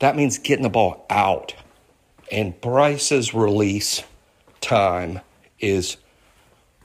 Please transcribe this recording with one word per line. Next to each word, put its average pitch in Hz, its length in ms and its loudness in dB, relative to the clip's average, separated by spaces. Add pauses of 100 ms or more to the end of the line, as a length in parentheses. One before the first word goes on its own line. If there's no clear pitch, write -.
That 139 160 2
means 143 220 0
getting 139 240 0
the 117 80 0
ball 95 400 0
out. 98 440 0 (760)
And 98 280 -4
Bryce's 139 760 0
release 104 680 0 (580)
time 92 600 0 (380)
is 98 380 -2 (880)